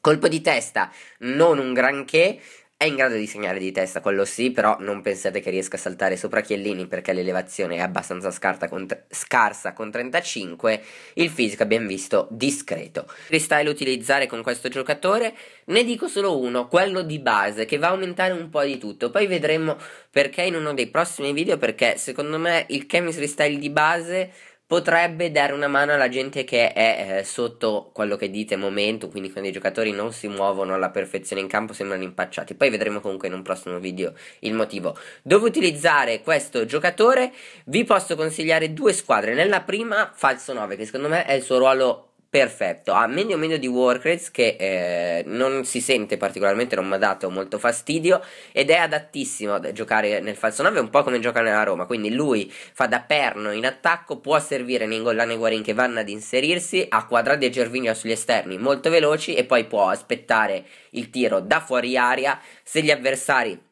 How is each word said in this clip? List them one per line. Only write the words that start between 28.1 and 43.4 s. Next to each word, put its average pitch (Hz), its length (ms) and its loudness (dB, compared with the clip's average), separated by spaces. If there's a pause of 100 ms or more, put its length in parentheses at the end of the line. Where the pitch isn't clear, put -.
che 101 120 -4
dite 104 260 -4
momento, 101 540 -2
quindi 95 240 -10
quando 98 160 -6
i 95 40 -6
giocatori 101 400 -2
non 104 200 -4
si - 160 -10
muovono 98 460 0
alla 95 160 0
perfezione 95 500 -4
in 95 80 -6
campo, 107 240 -2
sembrano 98 300 -6
impacciati. 92 520 -6
Poi 139 140 4
vedremo 104 320 -2
comunque 95 280 -6
in 90 60 -6
un 95 60 -8
prossimo 92 380 -6
video 90 340 -6 (280)
il 107 120 -4
motivo. 104 420 -4 (280)
Dove 214 260 4
utilizzare 147 720 2
questo 135 460 0
giocatore? 214 680 4 (320)
Vi 196 200 0
posso 185 300 2
consigliare 160 600 0
due 202 180 4
squadre. 110 400 2
Nella 180 300 2
prima, 214 520 -2
falso 135 380 0
nove, 104 240 -6
che 107 80 -8
secondo 135 240 -6
me 165 160 0
è - 80 0
il 135 100 2
suo 127 140 0
ruolo 131 460 4 (280)
perfetto, 107 640 0
ha 107 140 4
meno 185 260 -2
o 175 60 0
meno 160 180 -2